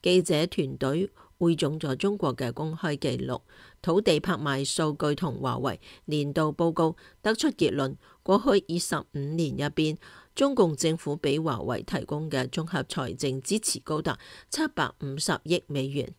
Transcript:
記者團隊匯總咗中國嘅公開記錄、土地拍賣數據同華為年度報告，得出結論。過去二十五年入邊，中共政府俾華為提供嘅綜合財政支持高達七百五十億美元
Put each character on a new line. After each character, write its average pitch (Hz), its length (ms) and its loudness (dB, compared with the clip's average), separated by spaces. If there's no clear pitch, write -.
記 180 180 6
者 165 260 2
團 135 300 -2
隊 147 340 0
匯 170 180 4
總 156 240 0
咗 139 160 -2
中 202 220 0
國 135 180 0
嘅 120 160 -2
公 156 240 -4
開 151 200 -2
記 131 200 -2
錄、 127 240 -4
土 175 200 2
地 175 200 4
拍 180 140 -2
賣 139 280 0
數 151 360 0
據 147 160 2
同 143 260 -4
華 127 160 -2
為 123 240 -4
年 147 300 -2
度 156 180 2
報 170 180 2
告， 165 260 2
得 220 120 2
出 302 140 2
結 135 260 2
論。 143 220 -2
過 196 160 4
去 196 300 4
二 170 100 -2
十 170 200 -2
五 - 200 -8
年 147 340 -2
入 135 120 -4
邊， 156 220 2
中 277 200 4
共 175 220 4
政 160 180 2
府 147 220 -4
俾 147 260 0
華 131 200 -2
為 120 200 -4
提 - 220 -4
供 156 240 -6
嘅 135 200 -2
綜 160 180 -4
合 160 160 -2
財 127 340 -6
政 135 240 -2
支 208 180 -2
持 - 220 -2
高 156 220 -4
達 147 160 -2
七 311 240 -2
百 147 160 -2
五 139 160 -6
十 160 160 -2
億 170 220 0
美 139 200 -2
元 139 320 -4